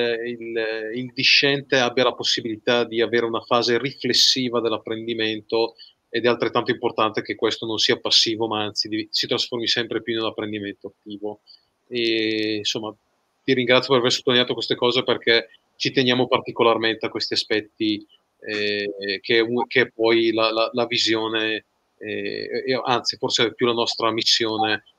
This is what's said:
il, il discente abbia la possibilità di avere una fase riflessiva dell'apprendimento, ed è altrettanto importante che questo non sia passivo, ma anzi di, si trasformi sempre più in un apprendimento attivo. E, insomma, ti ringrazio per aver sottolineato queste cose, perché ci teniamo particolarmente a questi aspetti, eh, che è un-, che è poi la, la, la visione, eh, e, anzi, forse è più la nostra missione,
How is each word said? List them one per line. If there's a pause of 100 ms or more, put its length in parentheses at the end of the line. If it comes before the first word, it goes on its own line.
(280)
il,
il
discente
abbia
la
possibilità
di
avere
una
fase
riflessiva
dell'apprendimento, (340)
ed
è
altrettanto
importante
che
questo
non
sia
passivo,
ma
anzi
di,
si
trasformi
sempre
più
in
un
apprendimento
attivo. (480)
E,
insomma, (500)
ti
ringrazio
per
aver
sottolineato
queste
cose,
perché (280)
ci
teniamo
particolarmente
a
questi
aspetti, (360)
eh,
che
è
un-,
che
è
poi
la,
la,
la
visione, (320)
eh,
e,
anzi,
forse
è
più
la
nostra
missione, (160)